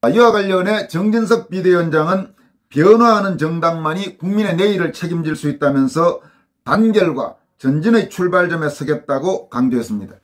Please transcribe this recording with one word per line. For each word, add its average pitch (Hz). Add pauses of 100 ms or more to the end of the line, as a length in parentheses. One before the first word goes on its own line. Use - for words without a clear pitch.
(140)
이와 233
관련해 196
정진석 214
비대위원장은 175 (340)
변화하는 196
정당만이 165
국민의 196
내일을 185
책임질 165
수 147
있다면서 139 (420)
단결과 185 (200)
전진의 160
출발점에 175
서겠다고 143
강조했습니다. 113